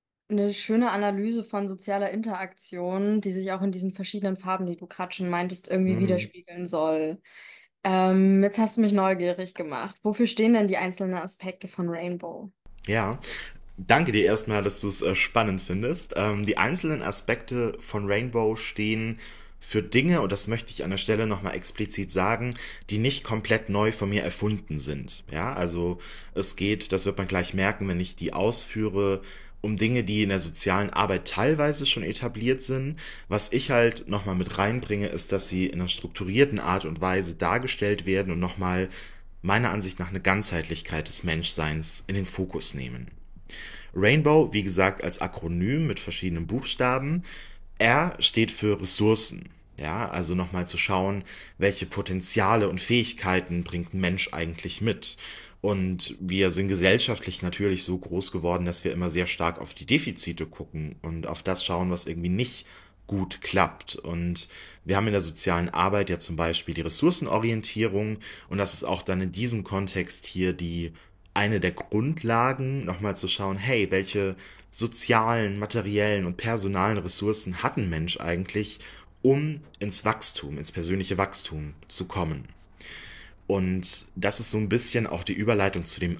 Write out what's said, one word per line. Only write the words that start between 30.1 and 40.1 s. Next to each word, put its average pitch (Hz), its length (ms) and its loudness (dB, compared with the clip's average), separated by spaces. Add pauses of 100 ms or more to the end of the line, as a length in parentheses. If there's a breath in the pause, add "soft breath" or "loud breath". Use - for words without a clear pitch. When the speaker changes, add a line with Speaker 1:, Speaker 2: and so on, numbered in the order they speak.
Speaker 2:
in 101 60 2
der 98 100 2
sozialen 92 520 0
Arbeit 95 360 2
teilweise 147 600 2
schon - 160 2
etabliert 113 600 -2
sind. 131 340 -4 (320 loud breath)
Was - 240 0
ich 135 180 0
halt 117 380 4
nochmal 101 260 -2
mit 90 240 -2
reinbringe, 104 500 0
ist, - 240 -4
dass 95 160 0
sie 92 180 0
in 85 140 -4
einer 90 80 -2
strukturierten 107 720 0
Art 92 240 0
und 80 160 -6
Weise 92 340 0
dargestellt 104 720 0
werden 95 260 0
und 82 80 -2
nochmal 90 480 0 (540 loud breath)
meiner 104 280 4
Ansicht 95 280 -4
nach 87 100 -4
eine 95 120 -6